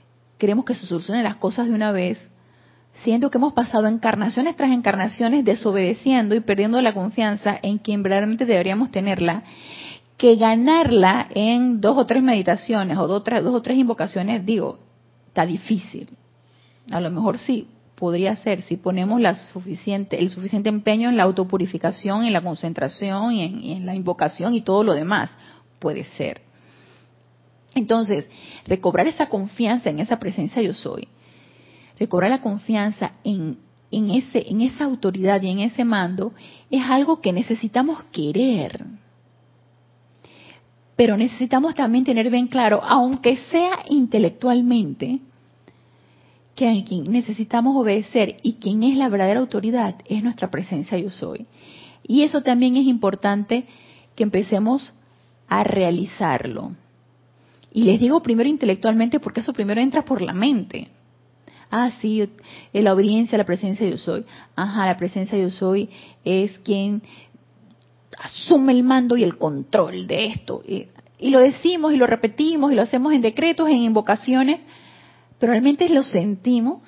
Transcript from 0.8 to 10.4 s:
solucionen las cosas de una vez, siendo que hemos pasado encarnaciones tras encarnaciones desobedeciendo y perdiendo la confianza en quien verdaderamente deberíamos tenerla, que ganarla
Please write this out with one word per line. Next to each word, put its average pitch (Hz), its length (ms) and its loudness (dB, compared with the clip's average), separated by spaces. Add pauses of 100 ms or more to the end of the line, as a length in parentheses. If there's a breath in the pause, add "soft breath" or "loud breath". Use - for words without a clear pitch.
solucionen 185 380 -4
las 208 120 -6
cosas 233 320 -2
de 233 60 0
una 214 180 0
vez, 180 260 -2 (840 soft breath)
siendo 240 260 0
que 247 80 0
hemos 277 140 2
pasado 226 340 0
encarnaciones 226 720 -2
tras 262 160 2
encarnaciones 226 720 0
desobedeciendo 214 920 2
y 226 60 2
perdiendo 220 420 0
la 220 120 2
confianza 208 680 -2
en 202 160 -2
quien 208 240 -4
verdaderamente 208 420 0
deberíamos 202 460 2
tenerla, 190 540 -2 (720 loud breath)
que 233 180 8
ganarla 226 960 4